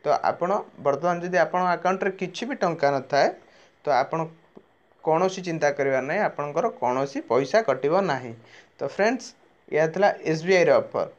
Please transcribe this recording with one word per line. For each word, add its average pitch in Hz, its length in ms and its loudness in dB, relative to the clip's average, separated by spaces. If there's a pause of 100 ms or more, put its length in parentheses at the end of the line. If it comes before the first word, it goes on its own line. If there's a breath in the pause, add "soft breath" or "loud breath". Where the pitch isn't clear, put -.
ତ - 20 -14 (180)
ଆପଣ 170 260 0 (300)
ବର୍ତ୍ତମାନ 147 400 0
ଯଦି 180 180 -2
ଆପଣଙ୍କ 180 320 2
ଆକାଉଣ୍ଟରେ 185 420 0
କିଛି 185 340 -8
ବି 269 100 -6
ଟଙ୍କା 165 360 0
ନଥାଏ, 139 360 2 (580 soft breath)
ତ - 40 -2
ଆପଣ 143 300 0 (840)
କୌଣସି 185 380 0
ଚିନ୍ତା 160 300 -2
କରିବାର 135 320 0
ନାହିଁ, 170 180 -2
ଆପଣଙ୍କର 147 480 -2
କୌଣସି 131 520 -2
ପଇସା 127 400 2
କଟିବ 143 400 0
ନାହିଁ। 131 320 -4 (440 loud breath)
ତ - 100 -10
ଫ୍ରେଣ୍ଡସ୍, 226 400 -2 (440)
ଏହା 156 160 2
ଥିଲା 185 220 2 (160)
ଏସ୍ 160 200 0
ବି 190 100 4
ଆଇର 160 240 6
ଅଫର୍। 95 400 -4